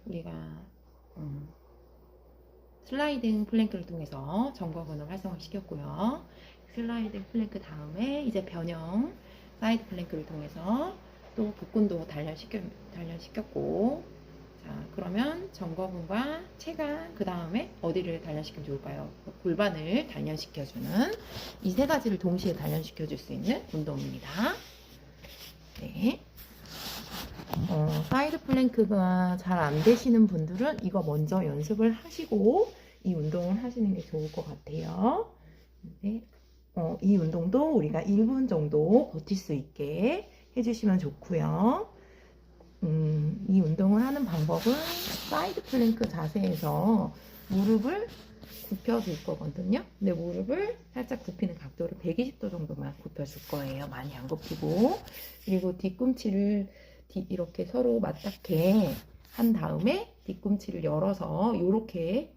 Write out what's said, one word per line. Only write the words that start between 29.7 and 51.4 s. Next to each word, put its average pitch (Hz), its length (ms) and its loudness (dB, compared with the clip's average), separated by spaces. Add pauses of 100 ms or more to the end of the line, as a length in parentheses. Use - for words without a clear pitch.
되시는 226 440 8
분들은 180 580 0
이거 185 180 0
먼저 156 420 2
연습을 160 480 2
하시고 240 800 2 (320)
이 185 100 2
운동을 175 480 0
하시는 240 320 0
게 175 60 -2
좋을 156 320 -4
것 165 120 -6
같아요. 165 880 -2 (680)
네. 220 220 -4 (520)
어, 170 260 -2
이 202 160 6
운동도 185 600 4
우리가 156 260 2
일 202 240 6
분 262 220 2
정도 160 640 6
버틸 196 240 -4
수 190 160 -6
있게 160 760 -2 (280)
해주시면 220 420 2
좋고요. 175 920 2 (920)
음, 156 640 0
이 190 120 6
운동을 190 420 4
하는 277 220 0
방법은 165 480 2 (580)
사이드 339 340 0
플랭크 233 440 4
자세에서 165 1040 2 (380)
무릎을 220 580 4 (600)
굽혀줄 196 560 -2
거거든요. 180 580 -2 (160)
근데 196 140 2
무릎을 190 640 -2 (160)
살짝 254 320 -6
굽히는 175 320 -2